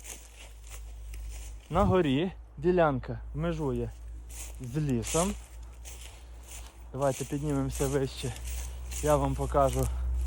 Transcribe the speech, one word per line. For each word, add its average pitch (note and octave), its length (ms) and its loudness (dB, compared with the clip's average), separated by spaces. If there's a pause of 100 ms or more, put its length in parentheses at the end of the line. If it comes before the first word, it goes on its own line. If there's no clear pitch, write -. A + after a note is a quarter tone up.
(1700)
На F3 140 4
горі F3+ 480 6 (260)
ділянка C#3+ 640 4 (160)
межує C#3+ 560 -2 (680)
з B2+ 160 -6
лісом. D3+ 560 2 (1600)
Давайте C3+ 340 0
піднімемося C#3 600 0
вище. C3+ 460 0 (680)
Я D3+ 140 6
вам C3+ 200 4
покажу, C3+ 520 4 (400)